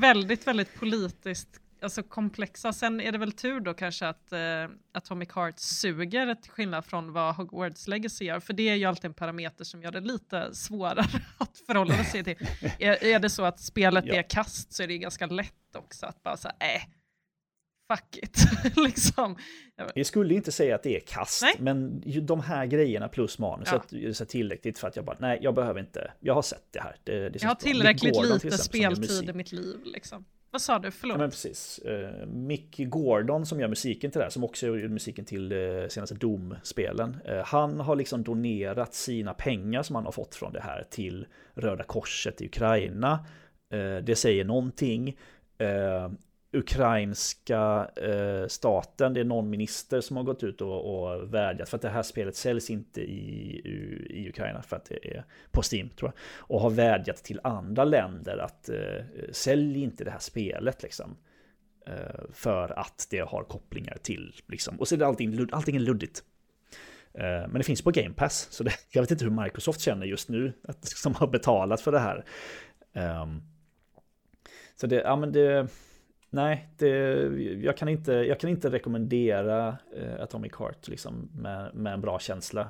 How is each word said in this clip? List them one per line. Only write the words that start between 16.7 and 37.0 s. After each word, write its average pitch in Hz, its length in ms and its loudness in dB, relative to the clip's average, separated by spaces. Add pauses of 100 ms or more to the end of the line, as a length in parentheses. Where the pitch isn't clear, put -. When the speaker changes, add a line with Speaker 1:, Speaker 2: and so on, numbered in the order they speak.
Speaker 1:
fuck - 260 -10
it." - 140 -10 (400)
<laughs> - 0 -
Liksom. 247 600 4 (400)
Jag - 80 -8
vet. - 120 -8
Speaker 2:
Jag 139 100 2
skulle 180 280 4
inte 202 180 0
säga 135 220 4
att - 80 0
det 120 140 2
är 80 40 -2
kast, - 420 -4
Speaker 1:
Nej. 294 160 6
Speaker 2:
men 135 480 0
ju 151 140 -2
de 156 200 2
här 139 260 -2
grejerna 123 420 4
plus - 300 -2
manus 101 340 -2
Speaker 1:
Ja. - 40 6
Speaker 2:
att, - 160 -4
är 113 200 -4
så 110 120 -6
tillräckligt 110 540 -4
för 95 100 -6
att - 80 -8
jag 107 80 -6
bara, - 160 -6
"Nej, 123 220 0
jag 131 120 2
behöver 113 260 0
inte. - 400 -8
Jag 135 140 2
har 147 80 2
sett - 300 -10
det - 80 -8
här." - 240 -10
Det, - 80 -6
det 104 60 -2
Speaker 1:
Jag 98 60 -4
har - 60 -6
Speaker 2:
känns - 120 -8
bra. 226 120 2
Speaker 1:
tillräckligt 226 500 6
Speaker 2:
Mick 233 100 6
Gordon 226 260 6
till - 100 -2
Speaker 1:
lite 196 60 4
Speaker 2:
exempel, - 240 0
som - 0 -
gör 190 140 4
Speaker 1:
speltid 208 220 0
Speaker 2:
musik. 180 140 -2
Speaker 1:
i - 20 -6
mitt 175 200 -8
liv, 180 320 -8
liksom. - 400 -14 (260)
Vad 262 120 -4
sa 240 160 4
du? 190 120 -6
Förlåt. 233 240 -4
Speaker 2:
Ja, 147 40 2
men 147 120 2
precis. - 480 -10
Eh, 101 480 -6
Mick 131 520 -6
Gordon 135 680 4
som 156 140 -2
gör 113 80 2
musiken 123 420 -2
till 165 80 0
det 127 60 4
här, 87 60 -2
som 123 140 -2
också - 220 -4
gör 110 220 0
musiken 104 360 -6
till, 95 280 -6
eh, 98 60 0 (300)
senaste 101 260 -6
Doom-spelen. 110 1120 -2